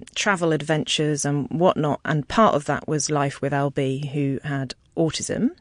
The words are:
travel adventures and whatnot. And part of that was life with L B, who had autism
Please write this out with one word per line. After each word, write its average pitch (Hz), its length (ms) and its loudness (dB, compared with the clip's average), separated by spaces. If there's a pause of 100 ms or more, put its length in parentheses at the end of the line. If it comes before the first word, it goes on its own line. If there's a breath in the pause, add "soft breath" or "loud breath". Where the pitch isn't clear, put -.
(160)
travel 175 380 2
adventures 151 680 0
and 143 280 0
whatnot. 151 520 2
And 147 240 -2
part - 280 4
of 147 100 -2
that - 220 -2
was 151 240 -2
life 143 320 0
with 139 100 -2
L 143 160 0
B, 139 380 -2
who 139 360 -2
had 135 300 -4 (220)
autism 160 540 0 (120)